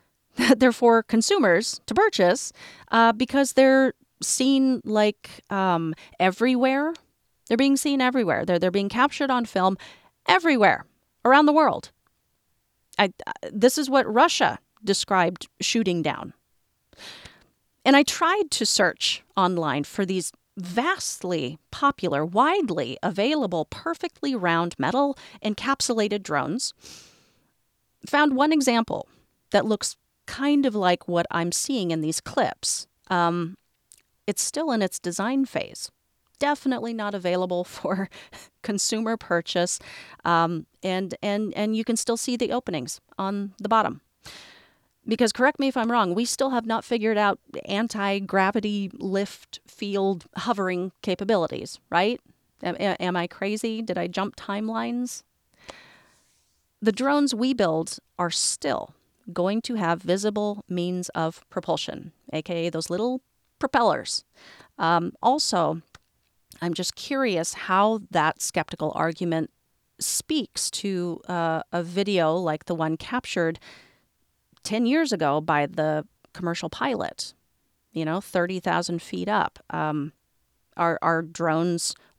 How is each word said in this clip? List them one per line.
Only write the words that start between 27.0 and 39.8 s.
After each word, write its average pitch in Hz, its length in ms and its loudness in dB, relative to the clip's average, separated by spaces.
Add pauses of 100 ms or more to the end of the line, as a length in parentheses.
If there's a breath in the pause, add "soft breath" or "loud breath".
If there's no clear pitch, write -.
Found 294 300 4
one 285 160 4
example 254 560 2 (440 soft breath)
that 202 140 4
looks - 300 -2 (300)
kind 285 400 2
of 226 100 2
like 180 320 2
what 170 240 0
I'm 170 200 0
seeing 196 400 -2
in 160 100 -2
these 156 200 -2
clips. - 640 -2 (220)
Um, 175 480 0 (720)
it's 214 140 -2
still 311 300 -2
in 226 100 0
its 190 180 -2
design 226 460 -2
phase. - 460 -8 (480)
Definitely 262 540 -2
not 208 200 -4
available 180 500 0
<laughs> - 0 -
for 185 460 -4 (520 loud breath)
consumer 220 560 -2
purchase. 175 640 -2 (440 loud breath)